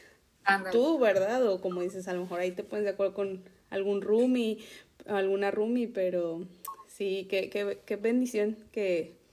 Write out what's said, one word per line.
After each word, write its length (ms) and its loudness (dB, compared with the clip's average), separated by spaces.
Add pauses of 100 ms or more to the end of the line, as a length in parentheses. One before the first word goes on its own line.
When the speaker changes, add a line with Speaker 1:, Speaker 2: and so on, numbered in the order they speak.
(440)
Speaker 1:
Ándale. 300 2
Speaker 2:
tú, 260 4
¿verdad? 480 4
O 140 0
como 200 -4
dices, 280 -6
a 40 -4
lo 100 -2
mejor 180 -6
ahí 100 0
te 140 -8
pones 180 -4
de 80 0
acuerdo 220 0
con 360 -6 (200)
algún 320 -2
roomie, 580 2 (480)
alguna 440 0
roomie, 380 0
pero 580 -2 (400)
sí, 420 -4
qué, 200 0
qué, 360 -4
qué 120 -4
bendición 600 2 (140)
que, 460 0 (160)